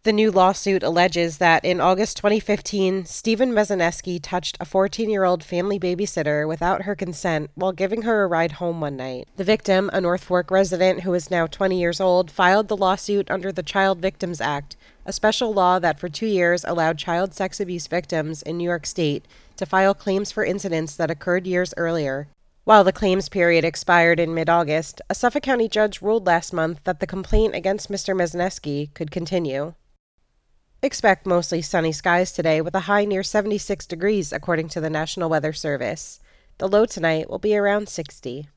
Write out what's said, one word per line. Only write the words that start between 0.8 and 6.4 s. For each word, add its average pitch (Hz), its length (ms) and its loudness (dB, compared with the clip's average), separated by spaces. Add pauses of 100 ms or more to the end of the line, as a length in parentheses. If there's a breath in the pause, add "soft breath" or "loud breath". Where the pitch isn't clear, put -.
alleges 170 560 0
that 165 260 4
in 180 160 0
August 185 380 2
twenty 208 220 2
fifteen, 190 640 -2
Stephen 226 480 0
Mezaneski 185 680 0
touched - 380 -6
a 175 60 -6
fourteen-year-old 190 760 0
family 190 360 -2
babysitter 165 680 -2